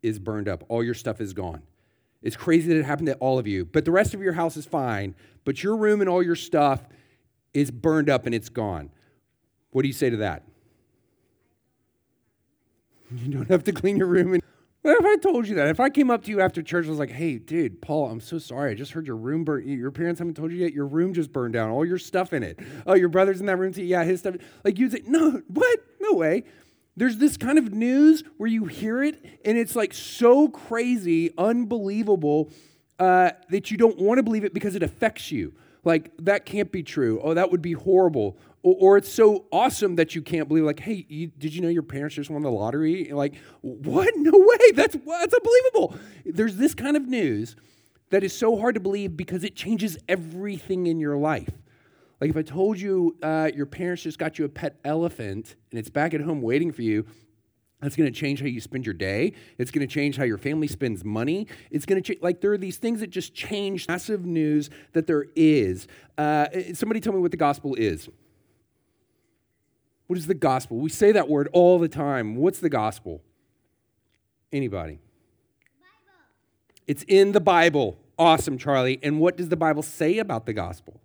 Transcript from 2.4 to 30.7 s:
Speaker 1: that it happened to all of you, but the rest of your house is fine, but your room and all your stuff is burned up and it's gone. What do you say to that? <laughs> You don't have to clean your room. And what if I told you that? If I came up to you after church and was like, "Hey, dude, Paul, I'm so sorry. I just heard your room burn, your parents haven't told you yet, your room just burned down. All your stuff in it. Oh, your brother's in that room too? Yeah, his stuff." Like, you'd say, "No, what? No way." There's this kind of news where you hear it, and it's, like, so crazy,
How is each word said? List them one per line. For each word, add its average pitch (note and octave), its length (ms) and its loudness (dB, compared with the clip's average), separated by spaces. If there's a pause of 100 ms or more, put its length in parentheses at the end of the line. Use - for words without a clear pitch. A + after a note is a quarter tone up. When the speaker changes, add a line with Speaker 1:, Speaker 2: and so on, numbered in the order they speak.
Speaker 1:
that D#3+ 80 4
it D3+ 80 0
happened D3 220 -4
to C3+ 80 -2
all C3 220 -2
of A#2+ 80 -4
you, F#2+ 200 -4
but C#3+ 200 -2
the E3 60 0
rest G3+ 240 2
of G3 60 -10
your F#3 120 -2
house E3 240 -2
is D3+ 80 -12
fine, A2 480 -4 (320)
but C3+ 160 -4
your G#3 160 -2
room G#3 240 2
and F#3+ 80 0
all F3+ 140 2
your E3+ 120 0
stuff D3 460 0 (720)
is C#3 160 0
burned D3+ 400 0
up B2+ 160 0
and A#2 80 -2
it's A2 160 -4
gone. F2 400 -6 (800)
What C3 120 0
do C#3 40 0
you C3+ 60 -4
say C3+ 160 0
to A#2 80 -2
that? G2+ 300 -6
<laughs> - 60 -20 (2500)
You B2 160 -8
don't B2+ 180 -6
have F#3 160 2
to G3+ 60 0
clean F#3+ 240 -2
your F#3 120 2
room. F3+ 260 2
And F3 100 0 (380)
what D#4 180 4
if F4+ 60 4
I G#4 120 6
told C#4 300 0
you G#3 80 -4
that? D3 120 2
If D#3 120 0
I C4 100 4
came C#4 200 2
up A#3 140 0
to G#3+ 80 -10
you G3+ 100 0
after F3+ 220 0
church E3 220 -2
and D#3 40 -8
was D3+ 100 -4
like, C3 120 -4
"Hey, C#3 260 -4
dude, B2+ 440 -4
Paul, D3 280 -2
I'm A2 100 -8
so E3 180 -10
sorry. C#3 340 -6
I - 20 -4
just C3 180 -10
heard D#3+ 160 -10
your A#2+ 80 -6
room C3+ 300 -4
burn, C#3+ 220 -4
your C3+ 240 -6
parents E3+ 280 -4
haven't E3+ 140 -6
told D#3+ 180 -8
you F3 60 -8
yet, F3 160 -2
your C#3+ 140 -6
room E3+ 260 -2
just D#3+ 180 -4
burned A#2+ 220 -4
down. A2+ 160 0
All C3+ 160 0
your F3 140 -4
stuff F#3 340 -4
in C3 100 -2
it. E2 160 -10 (260)
Oh, F#3+ 100 4
your F3+ 120 6
brother's F#3 320 2
in G3 60 -6
that F#3+ 120 0
room F#3+ 140 -2
too? F#3+ 120 -10
Yeah, F3 200 0
his F3+ 160 0
stuff." F#3 160 -6 (300)
Like, G3+ 140 0
you'd B3+ 120 2
say, - 140 -6
"No, C#4+ 420 2
what? A#4+ 320 2 (220)
No G#4 140 2
way." E3+ 280 0 (520)
There's A#3 220 0
this C#4+ 200 2
kind C4+ 220 2
of A3+ 120 -4
news C4+ 520 4 (140)
where A3 120 -4
you A3+ 160 0
hear A3 380 -4
it, D4 200 -4 (220)
and A3 140 2
it's, A#3 160 -2
like, A3 180 -2
so B3+ 560 6
crazy, G3+ 880 -2